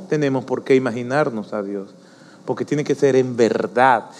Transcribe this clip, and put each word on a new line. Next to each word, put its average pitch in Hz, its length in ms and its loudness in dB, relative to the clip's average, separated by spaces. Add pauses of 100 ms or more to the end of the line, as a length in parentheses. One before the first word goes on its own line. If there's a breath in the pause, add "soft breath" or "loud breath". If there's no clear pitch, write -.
tenemos 135 360 -2
por 123 180 -4
qué 139 120 2
imaginarnos 123 800 -2
a 107 80 -6
Dios, 101 320 -10 (500 soft breath)
porque 123 220 -4
tiene 147 180 -2
que 143 100 -2
ser 135 220 2
en 127 220 2
verdad, 117 720 2 (120 loud breath)